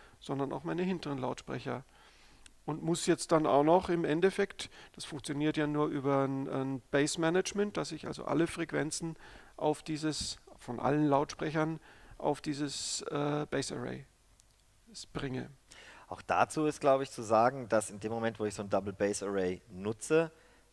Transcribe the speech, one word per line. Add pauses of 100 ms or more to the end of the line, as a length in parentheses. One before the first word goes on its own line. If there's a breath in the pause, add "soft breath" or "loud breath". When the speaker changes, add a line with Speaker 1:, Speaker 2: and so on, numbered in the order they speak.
(200 loud breath)
Speaker 1:
sondern
auch
meine
hinteren
Lautsprecher. (800 soft breath)
Und
muss
jetzt
dann
auch
noch
im
Endeffekt, (240 loud breath)
das
funktioniert
ja
nur
über
ein,
ein (100)
Bass-Management,
dass
ich
also
alle
Frequenzen (400 loud breath)
auf
dieses, (220)
von
allen
Lautsprechern (380 loud breath)
auf
dieses,
äh,
Bass-Array (1080)
bringe. (580 loud breath)
Speaker 2:
Auch
dazu
ist,
glaube
ich,
zu
sagen,
dass
in
dem
Moment,
wo
ich
so
ein
Double
Bass
Array (100)
nutze, (420 soft breath)